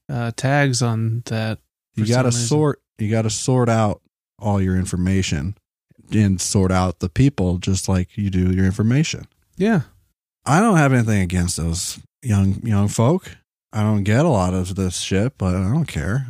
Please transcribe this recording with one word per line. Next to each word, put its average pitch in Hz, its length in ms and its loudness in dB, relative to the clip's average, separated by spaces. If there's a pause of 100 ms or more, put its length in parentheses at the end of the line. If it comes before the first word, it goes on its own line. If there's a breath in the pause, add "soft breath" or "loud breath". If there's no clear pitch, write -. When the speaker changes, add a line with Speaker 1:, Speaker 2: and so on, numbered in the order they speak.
Speaker 1:
uh, 120 300 -6
tags 135 460 0
on 113 420 -2
that 110 320 -4 (380)
Speaker 2:
You 107 80 -2
Speaker 1:
for 104 40 0
some 117 80 2
Speaker 2:
gotta 127 120 2
Speaker 1:
reason. 120 200 0
Speaker 2:
sort, 151 340 0 (180)
you 107 100 -4
gotta 110 220 0
sort 123 380 0
out 110 320 0 (360)
all 101 240 0
your 92 160 2
information 90 800 -2 (540)
and 98 280 4
sort 92 320 2
out 92 280 0
the 90 100 -2
people 92 480 2
just 92 320 -2
like 90 260 -2
you 104 140 -2
do 92 220 0
your 95 160 2
information. 113 580 0 (320)
Speaker 1:
Yeah. 196 240 2 (640)
Speaker 2:
I 151 140 2
don't 220 180 4
have 139 160 4
anything 110 300 2
against 87 340 -2
those 82 400 -4 (240)
young, 98 420 0
young 104 240 0
folk. 123 500 -2 (360)
I 107 80 -2
don't 107 220 0
get 113 220 2
a 175 40 2
lot 92 240 0
of 92 220 -4
this 92 240 -4
shit, 98 400 -2
but 90 160 -2
I 95 180 -2
don't 160 140 -2
care. 101 420 -6